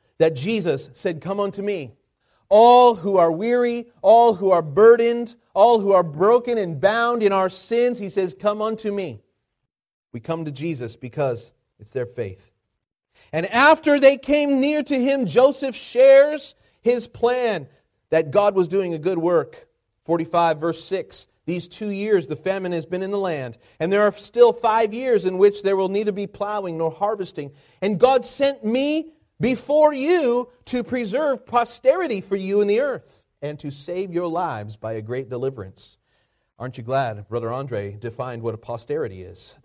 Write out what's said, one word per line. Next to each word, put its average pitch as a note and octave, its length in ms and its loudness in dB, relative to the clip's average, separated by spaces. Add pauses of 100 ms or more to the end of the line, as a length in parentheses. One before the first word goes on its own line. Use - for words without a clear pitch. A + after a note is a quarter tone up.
(180)
that D#3+ 160 2
Jesus D#3+ 600 -4
said, E3 260 -6
"Come G3 200 -8
unto G3+ 200 -6
me, F#3 360 -8 (520)
all A#3+ 460 8
who F#3+ 220 -2
are E3 160 4
weary, A#3+ 560 -2 (120)
all A3+ 360 6
who F#3+ 160 2
are E3+ 100 4
burdened, A#3 720 4 (200)
all A3+ 260 6
who G3 120 0
are F3+ 120 6
broken A3+ 520 2
and E3+ 240 -6
bound A#3 400 0
in G3+ 120 2
our F#3+ 180 0
sins"? A#3+ 480 -2
He G3 100 -10
says, F#3 240 -2
"Come G#3 300 -4
unto A3 300 -6
me." E3 300 -8 (880)
We A#2+ 80 -12
come E3 240 -8
to D3 80 -10
Jesus C3 420 -8
because C3 560 -6 (300)
it's G#2 120 -20
their B2 140 -6
faith. G2+ 460 -12 (800)
And E3 140 -4
after D4 520 4
they C4+ 180 6
came C#4+ 440 0
near D4+ 240 0
to C4+ 160 -2
him, C4+ 260 0
Joseph C4 480 2
shares C#4 800 4 (260)
his A#3 280 -2
plan A#3 600 -2 (420)
that D#3 200 0
God G3+ 240 2
was F3+ 140 0
doing F3+ 260 -4
a D#3 60 -6
good F3 180 -2
work. E3 480 -2 (380)
Forty-five, E3 560 0
verse E3 240 -6
six. - 420 -10 (200)
"These F3 220 -8
two G#3 220 -10
years G3 360 0
the D3 100 -8
famine F#3 360 -6
has E3 140 -6
been F3+ 160 -6
in F#3+ 80 -8
the G3+ 80 -4
land, D3 400 -6 (200)
and F3 140 -4
there G#3 80 2
are G#3 120 2
still A#3 420 4
five A3 400 -2
years A#3 320 0
in F#3 100 -4
which G3+ 260 4
there G3 140 0
will F#3+ 140 0
neither G#3 220 -4
be G3 140 -8
plowing G3+ 520 -8
nor D#3+ 120 -2
harvesting. F3+ 600 -6 (300)
And G3 180 -2
God B3+ 240 4
sent C#4 400 -4
me C#4+ 480 -4 (260)
before D4 540 0
you C4 580 -2 (160)
to B3 160 -4
preserve B3 600 -4
posterity B3+ 800 0
for G3 140 -6
you G3 260 0
in G#3 40 0
the G#3 140 2
earth, B3+ 440 -8 (180)
and D3 160 -8
to C#3+ 120 -12
save F3+ 400 -10
your F3 160 -4
lives C3+ 520 -6
by A2 160 -8
a A2 80 -8
great B2 260 -8
deliverance." B2 680 -10 (600)
Aren't B2 200 -14
you A#2 60 -14
glad A#2 440 -4
Brother A#2 240 -6
Andre A#2 400 -8
defined A#2 500 -12
what A2+ 120 -6
a G#2+ 40 -12
posterity A2+ 640 -8
is - 420 -20